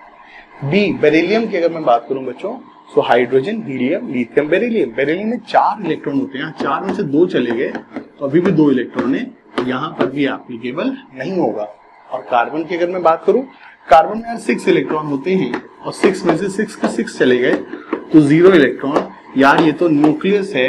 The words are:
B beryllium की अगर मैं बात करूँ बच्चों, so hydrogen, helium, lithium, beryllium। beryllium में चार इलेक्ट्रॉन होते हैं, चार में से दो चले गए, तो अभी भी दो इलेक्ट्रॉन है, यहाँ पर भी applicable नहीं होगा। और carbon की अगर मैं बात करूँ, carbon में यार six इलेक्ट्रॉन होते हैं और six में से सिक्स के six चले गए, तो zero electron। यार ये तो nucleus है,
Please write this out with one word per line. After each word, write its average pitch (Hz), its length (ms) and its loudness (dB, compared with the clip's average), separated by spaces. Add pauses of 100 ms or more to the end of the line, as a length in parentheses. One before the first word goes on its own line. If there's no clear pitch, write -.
(640)
B 170 300 0
beryllium 165 580 2
की 196 60 -2
अगर 165 160 0
मैं 160 120 -8
बात 139 240 2
करूँ 135 160 -6
बच्चों, 147 280 -8 (420)
so 135 120 4
hydrogen, 131 560 2
helium, 147 500 -4
lithium, 131 360 -2
beryllium। 190 460 0
beryllium 160 340 -2
में 233 120 -4
चार 196 440 0
इलेक्ट्रॉन 147 360 -4
होते 131 180 -6
हैं, 156 140 -8
चार 160 320 -4
में 190 100 -4
से 208 80 -4
दो 156 240 2
चले 127 240 -2
गए, 135 200 -4 (480)
तो 143 80 -6
अभी 147 140 2
भी 185 120 2
दो 151 180 4
इलेक्ट्रॉन 123 440 -2
है, 233 120 -6 (400)
यहाँ 135 320 -4
पर - 80 2
भी 143 200 -2
applicable 123 720 -6 (180)
नहीं 170 240 -6
होगा। 107 300 -2 (420)
और 120 200 -10
carbon 123 340 0
की 175 120 -6
अगर 175 140 -2
मैं 185 120 -6
बात 165 240 2
करूँ, 220 160 4 (480)
carbon 175 280 6
में 233 100 -12
यार 233 100 -6
six - 300 -4
इलेक्ट्रॉन 151 380 0
होते 143 280 -2
हैं 127 280 -2 (160)
और - 140 -10
six - 320 0
में 160 120 2
से 190 140 -4
सिक्स 214 260 -4
के - 120 -4
six - 300 -6
चले 127 200 4
गए, 131 160 0 (580)
तो 156 80 8
zero 165 320 6
electron। 135 580 2 (280)
यार 143 240 6
ये 156 100 4
तो 175 160 2
nucleus 170 640 2
है, 131 140 2